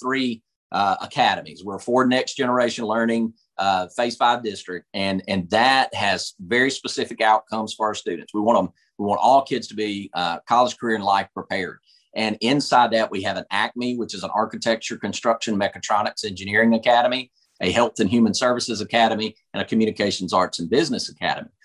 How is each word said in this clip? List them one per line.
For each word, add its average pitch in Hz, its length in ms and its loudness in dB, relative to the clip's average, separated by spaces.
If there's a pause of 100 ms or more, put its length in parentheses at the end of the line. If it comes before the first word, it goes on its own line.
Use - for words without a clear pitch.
three, 127 400 -4 (300)
uh, 95 300 0
academies. 90 640 -2
We're 98 100 -8
a 92 40 -10
Ford 127 300 2
Next 127 260 0
Generation 123 500 0
Learning, 113 480 0 (240)
uh, 95 320 0
Phase 120 260 -2
Five 123 260 2
district, 95 520 -10
and, 98 340 -2
and 92 220 -2
that 127 440 4
has 101 460 -2
very 120 320 0
specific 123 480 -6
outcomes 110 540 2
for 110 140 -2
our 104 80 -2
students. - 380 -8
We 104 60 0
want 110 200 4
'em, 92 100 0 (280)
we 104 80 -4
want 104 160 0
all 127 220 6
kids 117 240 -6
to 107 80 -16
be, 101 380 -4
uh, 85 340 -4
college, 123 300 4
career, 113 180 0
and 98 80 -4
life 98 300 2
prepared. 95 460 -6 (360)
And 107 260 -2
inside 123 500 2
that, 110 200 2
we 98 120 -6
have 98 140 -4
an - 140 -8
acme, 120 460 -2
which 110 160 -6
is 95 100 -8
an 95 100 -8
architecture, 110 640 -2
construction, 113 600 -2
mechatronics, 104 680 -2
engineering 104 480 2
academy, 123 580 2 (300)
a 92 100 0
health 117 280 2
and 104 100 2
human 113 240 4
services 120 480 -2
academy, 110 540 0 (180)
and 104 80 -4
a - 40 -4
communications 104 680 0
arts 90 260 2
and 85 100 -6
business 127 400 0
academy. - 400 -6 (160)